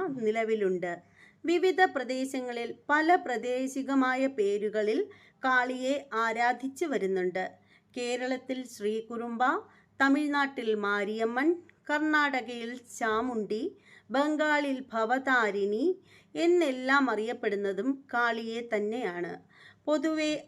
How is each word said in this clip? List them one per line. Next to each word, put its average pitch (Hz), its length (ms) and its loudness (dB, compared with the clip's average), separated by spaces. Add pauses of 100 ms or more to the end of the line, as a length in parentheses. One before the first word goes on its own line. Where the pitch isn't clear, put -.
(260)
നിലവിലുണ്ട്. 214 680 0 (560)
വിവിധ 349 320 4 (140)
പ്രദേശങ്ങളിൽ 247 760 -4 (200)
പല 311 340 6
പ്രാദേശികമായ 262 960 0 (160)
പേരുകളിൽ 208 640 0 (460)
കാളിയെ 254 500 2 (280)
ആരാധിച്ചു 240 640 0
വരുന്നുണ്ട്. 185 600 0 (500)
കേരളത്തിൽ 254 640 -4 (140)
ശ്രീകുറുമ്പ, 226 720 -4 (580)
തമിഴ്നാട്ടിൽ 277 680 2 (160)
മാരിയമ്മൻ, 220 640 0 (400)
കർണാടകയിൽ 269 840 0 (260)
ചാമുണ്ഡി, 220 680 -2 (520)
ബംഗാളിൽ 294 640 2 (160)
ഭവതാരിണി 226 920 2 (500)
എന്നെല്ലാം 285 760 4
അറിയപ്പെടുന്നതും 208 800 -2 (240)
കാളിയെ 233 480 0 (100)
തന്നെയാണ്. 208 600 -2 (520)
പൊതുവെ 311 460 0 (160)